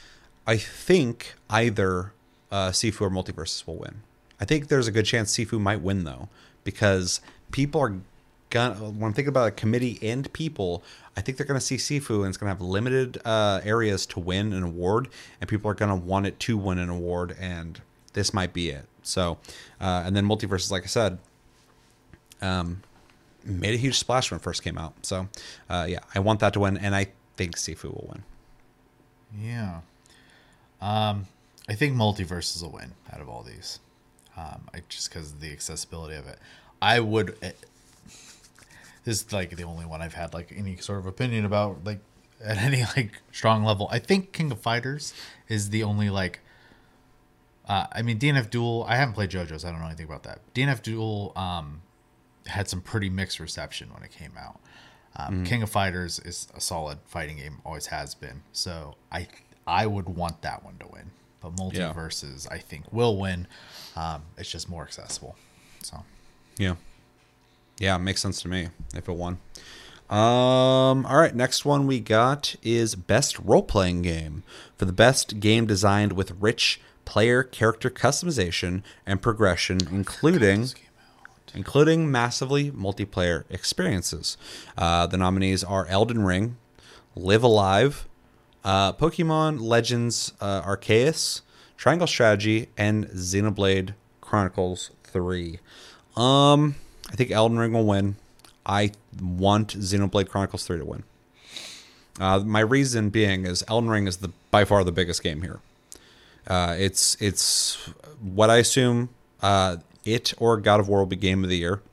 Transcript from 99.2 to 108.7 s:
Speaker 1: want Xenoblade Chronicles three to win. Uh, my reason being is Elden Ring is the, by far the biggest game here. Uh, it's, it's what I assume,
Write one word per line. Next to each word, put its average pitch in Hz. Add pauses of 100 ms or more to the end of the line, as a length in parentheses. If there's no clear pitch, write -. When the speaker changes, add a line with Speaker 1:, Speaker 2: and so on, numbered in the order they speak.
Speaker 1:
want 95
Xenoblade 98
Chronicles 95
three 87
to 73
win. - (1160)
Uh, 95
my 107
reason 117
being 98
is 90
Elden 113
Ring 104
is 90
the, 92 (200)
by 104
far 101
the 90
biggest 87
game 80
here. - (840)
Uh, 87
it's, -
it's - (460)
what 101
I 117
assume, 120 (320)